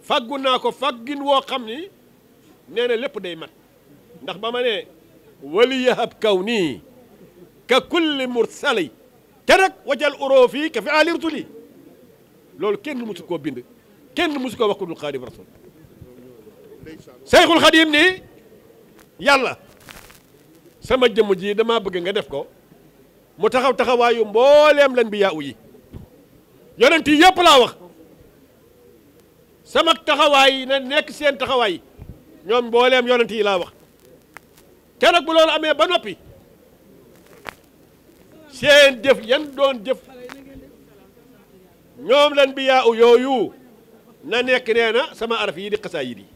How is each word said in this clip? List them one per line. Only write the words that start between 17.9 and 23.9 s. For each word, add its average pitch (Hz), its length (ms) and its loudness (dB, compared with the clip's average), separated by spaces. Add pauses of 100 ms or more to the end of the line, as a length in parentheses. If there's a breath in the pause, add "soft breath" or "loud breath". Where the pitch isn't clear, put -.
ni, 359 300 2 (1000)
"Yàlla, 233 380 0 (1200)
sama 247 260 2
jëmm 208 280 2
ji 202 200 -6
damaa 226 240 0
bëgg 185 220 -6
nga 180 120 -4
def 202 160 -6
ko 143 180 -10 (880)
mu 190 120 0
taxaw 254 240 0
taxawaayu 240 520 0